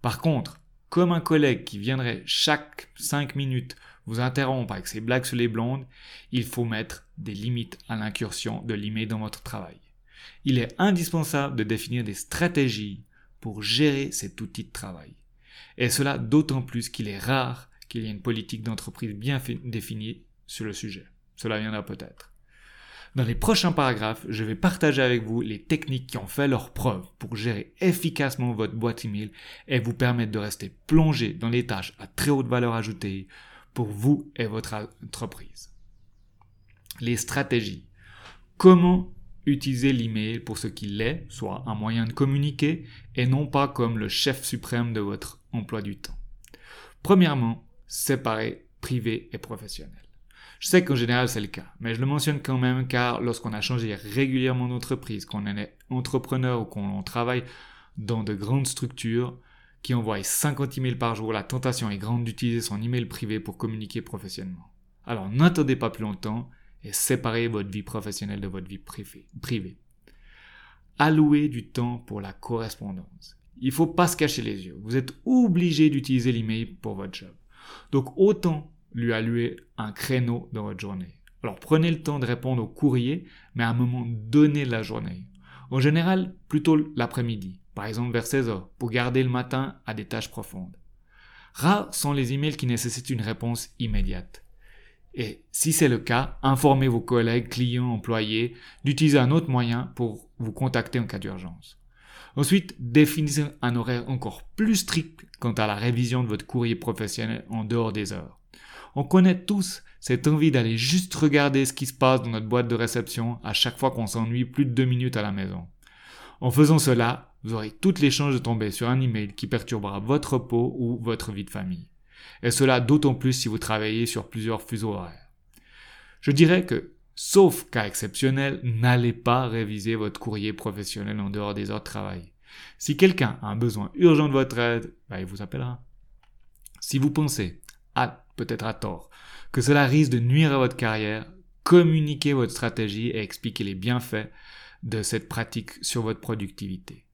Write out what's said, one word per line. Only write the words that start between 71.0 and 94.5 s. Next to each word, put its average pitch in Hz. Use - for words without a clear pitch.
du 120
temps 120
pour 104
la 95
correspondance. 107
Il 131
faut 160
pas 170
se 170
cacher 147
les 104
yeux. 78
Vous 110
êtes 131
obligé 175
d'utiliser 131
l'email 113
pour -
votre 95
job. 92
Donc 131
autant 190
lui 117
allouer 117
un 107
créneau 120
dans 110
votre 101
journée. 95
Alors 104
prenez 160
le 160
temps 147
de 123
répondre 123
aux 104
courriers, 135
mais 117
à 117
un 117
moment 123
donné 139
de 127
la 113
journée. 110
En 131
général, 175
plutôt 156
l'après-midi, 117
par 104
exemple 117
vers 117
seize 135
heures, 95
pour 120
garder 123
le 127
matin 127
à 113
des 107
tâches 113
profondes. 95
Rares 185
sont 147
les 135
emails 143
qui -
nécessitent 120
une 123
réponse 113
immédiate. 95